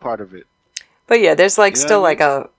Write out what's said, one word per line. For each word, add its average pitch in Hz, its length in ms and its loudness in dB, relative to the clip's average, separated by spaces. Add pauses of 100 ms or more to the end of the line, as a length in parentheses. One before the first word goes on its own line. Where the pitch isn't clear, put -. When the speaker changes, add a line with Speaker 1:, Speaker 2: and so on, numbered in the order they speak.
Speaker 1:
part 113 200 -10
of 95 140 -18
it. 90 120 -20 (600)
Speaker 2:
But 233 140 0
yeah, 170 140 2
there's, 185 240 0
like, 202 180 2
Speaker 1:
You - 60 -4
know - 40 -4
Speaker 2:
still, 208 160 2
Speaker 1:
what 180 60 0
I - 60 2
mean? - 40 -8
Speaker 2:
like, - 20 -18
a, 139 380 -2